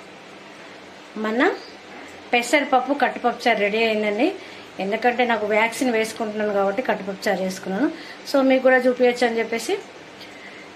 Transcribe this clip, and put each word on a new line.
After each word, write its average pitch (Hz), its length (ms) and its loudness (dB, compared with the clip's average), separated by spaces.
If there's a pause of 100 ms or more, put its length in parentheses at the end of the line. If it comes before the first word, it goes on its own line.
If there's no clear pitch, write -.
(1300)
మన 220 140 -2 (920)
పెసరపప్పు 254 640 4 (100)
కట్టుపప్పు 233 420 0
చారు 226 200 4
రెడీ 214 240 0
అయిందండి. 214 380 2 (560)
ఎందుకంటే 233 480 0
నాకు 214 220 0
వ్యాక్సిన్ 226 420 2
వేసుకుంటున్నాను 214 640 -2
కాబట్టి 196 300 0
కట్టుపప్పు 196 400 -4
చారు 185 180 0
చేసుకున్నాను. 190 420 -4 (420)
So, - 60 -4 (140)
మీకు 262 180 4
కూడా 262 180 6
చూపించచ్చు 247 420 4
అని 226 140 0
చెప్పేసి 233 320 -2 (1040)